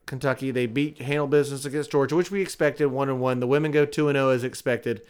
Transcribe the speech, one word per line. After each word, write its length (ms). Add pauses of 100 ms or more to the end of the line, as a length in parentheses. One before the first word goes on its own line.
Kentucky. 440
They 160
beat, 340
handled 300
business 340
against 280
Georgia, 240
which 160
we 100
expected, 460
one 200
and 120
one. 180
The 80
women 240
go 140
two 240
and 100
oh 120
as 120
expected. 680